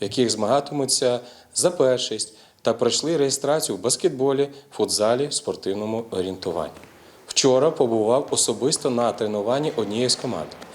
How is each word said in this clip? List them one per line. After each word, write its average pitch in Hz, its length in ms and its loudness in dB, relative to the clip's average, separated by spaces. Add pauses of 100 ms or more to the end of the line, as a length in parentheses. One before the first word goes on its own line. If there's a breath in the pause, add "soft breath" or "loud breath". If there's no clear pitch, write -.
в - 20 -8
яких 107 280 2
змагатимуться 127 880 0 (340 loud breath)
за 175 160 2
першість, 131 640 0 (280 loud breath)
та 117 100 2
пройшли 127 440 0
реєстрацію 139 600 0
в 90 40 -8
баскетболі, 135 680 2 (240 loud breath)
футзалі, 110 580 2
спортивному 107 800 -4
орієнтуванні. 90 600 -4 (540 loud breath)
Вчора 135 440 4
побував 117 600 2
особисто 127 600 0
на 117 220 2
тренуванні 107 640 -2
однієї 110 320 0
з - 80 0
команд, 92 300 -6 (280)